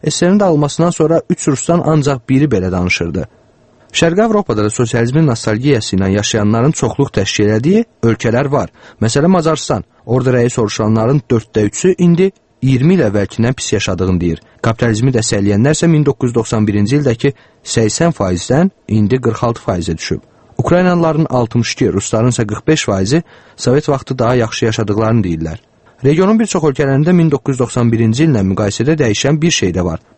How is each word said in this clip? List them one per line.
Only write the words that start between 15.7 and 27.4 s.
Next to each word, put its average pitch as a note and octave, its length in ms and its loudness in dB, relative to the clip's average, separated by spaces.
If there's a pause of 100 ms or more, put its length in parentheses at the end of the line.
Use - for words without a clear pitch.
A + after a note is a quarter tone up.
isə E3+ 160 0
min D3+ 160 2
doqquz C3 240 -2
yüz A#2+ 40 -8
doxsan A2 340 0
birinci G#2 320 0
ildəki B2+ 320 0 (320)
səksən A#2+ 500 0
faizdən A#2+ 560 0 (180)
indi G#2+ 280 2
qırx C3 260 -2
altı A#2 240 -2
faizə F2 320 -4
düşüb. - 220 -6 (380)
Ukraynalıların E3+ 720 2
altmış B2 420 -2
iki, G#2 200 0
rusların A2+ 380 0
isə A#2 160 -2
qırx G#2+ 200 -6
beş D#3 180 2
faizi G#2+ 380 0 (340)
Sovet C3+ 320 0
vaxtı C3+ 300 -4
daha A#2+ 160 2
yaxşı A2+ 300 -2
yaşadıqlarını A2 640 0
deyirlər. D#2+ 320 -4 (460)
Regionun F#3 360 2
bir A3 60 0
çox F3 160 -2
ölkələrində D3 500 0
min E3 180 4
doqquz C#3 240 -2